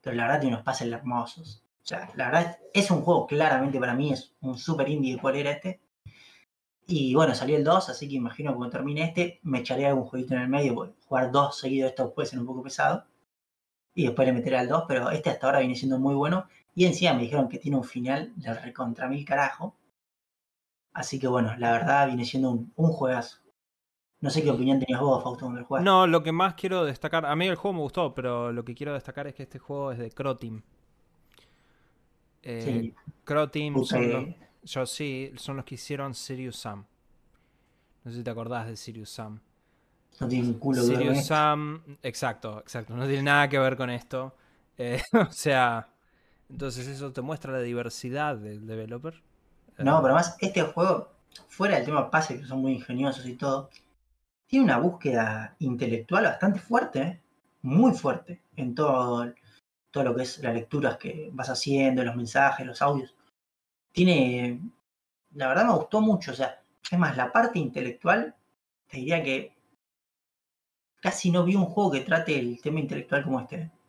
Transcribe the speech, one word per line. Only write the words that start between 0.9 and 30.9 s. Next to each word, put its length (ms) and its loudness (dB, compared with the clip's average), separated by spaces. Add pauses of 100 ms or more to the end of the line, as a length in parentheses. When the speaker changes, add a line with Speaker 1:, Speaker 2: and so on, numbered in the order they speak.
Speaker 1:
hermosos. 680 -8 (200)
O 40 -14
sea, 280 -10
la 140 -4
verdad 280 2 (160)
es, 120 4
es 60 2
un 100 4
juego 240 4
claramente 540 2
para 160 0
mí, 180 2
es 280 -8
un 160 -6
super 320 0
indie 260 0
de 60 -6
cuál 140 2
era 160 -2
este. 300 -8 (1040)
Y 300 2
bueno, 180 6
salió 240 0
el 60 2
dos, 260 4
así 180 -8
que 80 -6
imagino 360 -4
que 60 -2
cuando 200 -6
termine 260 -2
este, 400 -2
me 160 0
echaré 280 0
algún 180 2
jueguito 300 -4
en 60 0
el 80 -2
medio, 260 2
porque 180 -8 (140)
jugar 240 0
dos 260 2
seguidos 280 0
de 40 2
estos 240 -2
puede 140 -4
ser 120 -8
un 60 -4
poco 160 -8
pesado. 440 0 (880)
Y 120 0
después 220 4
le 60 4
meteré 240 0
al 120 0
dos, 180 2
pero 220 0
este 200 -2
hasta 180 -2
ahora 120 4
viene 160 0
siendo 240 -2
muy 160 2
bueno. 320 0 (280)
Y 100 6
encima 280 4
me 100 2
dijeron 260 0
que 100 -10
tiene 180 0
un 60 0
final 520 -4
del 220 -6
recontra 500 -6
mil 180 -4
carajo. 500 -2 (1160)
Así 260 -6
que 80 -2
bueno, 300 2
la 140 2
verdad 360 4
viene 180 -2
siendo 260 0
un, 240 -4
un 160 4
juegazo. 460 -2 (840)
No 80 0
sé 140 0
qué 80 4
opinión 280 4
tenías 220 -2
vos, 220 4
Fausto, 220 -8
cuando 160 -6
lo 40 -12
jugaste. 200 0
Speaker 2:
No, 220 8
lo 160 4
que 80 -2
más 220 2
quiero 320 -2
destacar, 400 -2
a 100 0
mí 120 0
el 80 0
juego 180 -4
me 80 -4
gustó, 320 -2
pero 380 -4
lo 120 -6
que 120 -10
quiero 180 -8
destacar 340 -10
es 80 -14
que 80 -16
este 160 -18
juego 320 -8
es 80 -8
de 120 -10
Croteam. 500 -6 (1800)